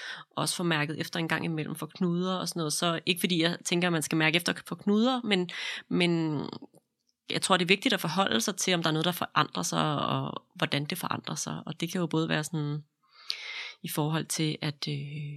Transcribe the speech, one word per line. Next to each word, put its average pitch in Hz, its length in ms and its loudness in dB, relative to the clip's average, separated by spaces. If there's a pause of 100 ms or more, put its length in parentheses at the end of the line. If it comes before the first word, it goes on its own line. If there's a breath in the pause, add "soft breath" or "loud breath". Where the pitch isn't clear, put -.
(360 loud breath)
også 156 200 -2
får 185 80 -4
mærket 156 360 0
efter 165 200 -6
en 165 80 -2
gang 160 180 0
imellem 156 300 -2
for - 100 -6
knuder 180 500 0
og 180 140 -4
sådan 175 100 -6
noget. 151 140 -2
Så 170 320 0
ikke 175 140 2
fordi 170 220 2
jeg 170 240 2
tænker, 180 220 2
at 175 60 2
man 156 100 2
skal - 140 0
mærke 156 180 6
efter 175 180 2 (140)
for - 80 -6
knuder, 233 480 2
men, 185 260 2 (400 loud breath)
men 165 520 4 (880)
jeg - 120 -2
tror, 190 160 4
det 175 80 2
er - 20 0
vigtigt 202 260 4
at 185 80 0
forholde 190 400 2
sig 208 140 -2
til, - 180 0
om 170 100 2
der 175 60 2
er 156 40 4
noget, 156 120 2
der 180 60 2
forandrer - 520 0
sig, 156 380 0
og - 420 -2 (120)
hvordan 147 300 0
det 175 120 -4
forandrer - 380 -4
sig. 151 300 -6
Og 165 140 -8
det 170 120 -4
kan 190 100 -2
jo 165 60 0
både 160 220 0
være 156 140 2
sådan 147 400 -4 (1000 loud breath)
i 170 60 -8
forhold 151 360 0
til, 156 360 0
at, 151 280 -4
øh, 147 60 -2 (420)